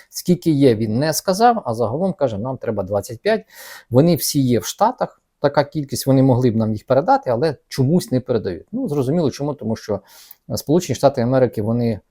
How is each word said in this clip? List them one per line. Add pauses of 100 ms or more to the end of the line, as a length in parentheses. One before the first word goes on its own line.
Скільки
є,
він
не
сказав,
а
загалом
каже:
нам
треба
двадцять
п'ять. (440)
Вони
всі
є
в
Штатах, (180)
така
кількість,
вони
могли
б
нам
їх
передати,
але (120)
чомусь
не
передають.
Ну,
зрозуміло
чому,
тому
що, (500)
е,
Сполучені
Штати
Америки,
вони, (120)